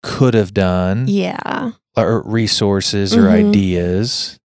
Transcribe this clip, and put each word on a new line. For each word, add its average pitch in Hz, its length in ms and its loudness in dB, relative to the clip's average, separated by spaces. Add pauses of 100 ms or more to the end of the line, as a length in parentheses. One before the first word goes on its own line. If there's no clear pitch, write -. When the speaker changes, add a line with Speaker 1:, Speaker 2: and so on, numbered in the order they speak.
Speaker 1:
could 127 300 2
have 101 200 0
done. 95 540 0
Speaker 2:
Yeah. - 640 -4 (260)
Speaker 1:
Or 110 260 0
resources 101 920 0
or 113 80 6
Speaker 2:
Mm-hmm. 208 260 4
Speaker 1:
ideas. 92 960 -2